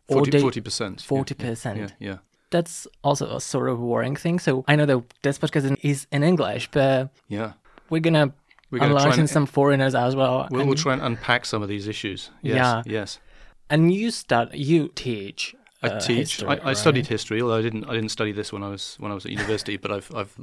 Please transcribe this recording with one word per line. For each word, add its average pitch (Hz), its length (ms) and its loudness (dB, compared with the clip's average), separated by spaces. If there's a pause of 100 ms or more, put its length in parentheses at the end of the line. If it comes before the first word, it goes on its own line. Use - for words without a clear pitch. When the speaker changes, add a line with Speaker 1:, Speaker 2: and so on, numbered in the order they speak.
Speaker 1:
Or 135 80 2
Speaker 2:
Forty, 139 160 4
Speaker 1:
they 143 80 6
Speaker 2:
forty 123 200 2
percent. 104 420 -6
Yeah, - 40 -20
Speaker 1:
Forty 135 280 -2
percent. 113 440 -6
Speaker 2:
Yeah, 101 100 -8 (120)
yeah, 107 80 -10
yeah. 95 100 -8 (320)
Speaker 1:
That's - 380 -2 (160)
also 139 320 -2
a 127 40 -6
sort 127 280 -2
of 123 100 -2
worrying 120 380 -2
thing. 170 240 -2
So 131 260 0
I 151 80 4
know 151 120 4
that 127 180 2 (180)
this 143 160 0
podcast 139 440 0
is 143 280 -2
in 143 140 0
English, 120 480 0
but 135 380 2 (180)
Speaker 2:
Yeah. 107 240 -6 (380)
Speaker 1:
we're 160 120 0
gonna 151 300 4 (400)
Speaker 2:
We're 123 80 0
gonna 143 140 6
try 139 80 6
Speaker 1:
enlighten 135 180 6
Speaker 2:
and 147 100 4
Speaker 1:
some 151 160 4
foreigners 135 480 4
as 123 220 2
well. 135 340 2
Speaker 2:
We'll, 131 120 0
we'll 139 80 4
Speaker 1:
And 139 80 2
Speaker 2:
try 143 160 0
and 131 80 -2
unpack 120 440 0
some 110 160 -2
of 101 60 -4
these 101 180 -6
issues. 104 440 -8 (120)
Yes, 117 140 0
Speaker 1:
Yeah. 120 300 2
Speaker 2:
yes. 107 340 -6 (500)
Speaker 1:
And 165 240 4
you 220 160 -2
stud-, 120 440 -2
you 147 420 2
teach, 104 580 -8 (280)
Speaker 2:
I 117 60 0
Speaker 1:
uh, 104 120 -4
Speaker 2:
teach. 120 400 -2
Speaker 1:
history, 101 80 -6
Speaker 2:
I, 143 220 -2
I - 20 0
studied 131 320 2
Speaker 1:
right? - 40 -6
Speaker 2:
history, 110 340 -2
although 113 160 0
I 110 40 0
didn't, 110 220 -4
I - 80 -10
didn't 113 160 -2
study 107 240 -4
this 101 180 -6
when 104 120 -8
I 101 80 -8
was, - 280 -12
when 104 140 -8
I - 20 -6
was 95 120 -10
at - 60 -8
university, 104 440 -4
but 101 160 -6
I've, 101 220 -6
I've, 101 180 -8 (100)